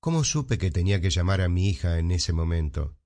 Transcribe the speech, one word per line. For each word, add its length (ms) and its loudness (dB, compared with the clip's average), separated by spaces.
¿Cómo 220 0
supe 340 -2
que 120 0
tenía 320 0
que 80 2
llamar 320 2
a 80 2
mi 200 2
hija 280 0
en 140 0
ese 220 0
momento? 720 -2